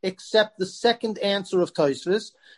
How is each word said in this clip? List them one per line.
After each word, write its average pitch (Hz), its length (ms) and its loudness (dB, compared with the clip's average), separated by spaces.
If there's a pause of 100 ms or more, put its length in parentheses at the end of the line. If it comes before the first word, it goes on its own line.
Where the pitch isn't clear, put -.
accept 214 540 0
the 185 80 -2
second 226 520 -2
answer 196 420 0
of 175 140 0
Tosfos, 170 580 0 (260)